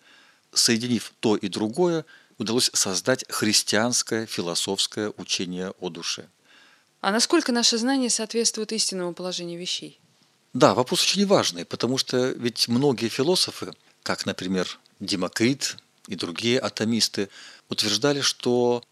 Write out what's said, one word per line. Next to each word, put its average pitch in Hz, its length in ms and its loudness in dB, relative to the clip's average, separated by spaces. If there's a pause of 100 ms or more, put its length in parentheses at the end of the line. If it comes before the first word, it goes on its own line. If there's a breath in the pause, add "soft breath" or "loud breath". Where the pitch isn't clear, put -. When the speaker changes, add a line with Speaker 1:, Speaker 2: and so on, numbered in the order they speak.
(540 soft breath)
Speaker 1:
Соединив 117 640 0
то 107 180 4
и 101 100 -4
другое, 156 560 0 (340 soft breath)
удалось 113 360 0
создать 101 560 0
христианское 113 960 0
философское 98 920 -2
учение 90 600 -4
о 90 100 -6
душе. 82 380 -8 (720 soft breath)
Speaker 2:
А - 120 0
насколько 240 420 2
наше 233 240 2
знание 254 320 2
соответствует 220 640 -2
истинному 185 400 -2
положению 175 460 -8
вещей? 156 400 -8 (540)
Speaker 1:
Да, 127 200 6
вопрос 127 300 2
очень 202 220 2
важный, 170 380 2
потому - 340 -2
что 127 340 0
ведь - 360 -2
многие 120 400 2
философы, 135 640 0 (320)
как, - 220 -4
например, 92 520 -2 (220)
Демокрит 101 800 -2 (300)
и 95 80 -10
другие 98 440 -2
атомисты, 107 720 -2 (400 loud breath)
утверждали, 113 520 0
что 123 680 2